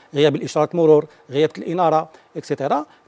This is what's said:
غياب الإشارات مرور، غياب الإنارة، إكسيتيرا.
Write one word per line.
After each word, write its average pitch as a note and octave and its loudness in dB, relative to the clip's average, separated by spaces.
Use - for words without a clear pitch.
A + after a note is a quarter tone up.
غياب D3 2
الإشارات D#3 -2
مرور، D#3 4
غياب D3+ 0
الإنارة، E3 -2
إكسيتيرا. D3+ -4